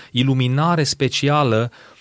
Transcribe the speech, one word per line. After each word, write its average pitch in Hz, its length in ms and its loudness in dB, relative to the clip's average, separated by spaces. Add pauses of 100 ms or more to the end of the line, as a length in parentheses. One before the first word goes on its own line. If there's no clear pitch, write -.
(100)
iluminare 135 720 0
specială, 127 880 0 (300)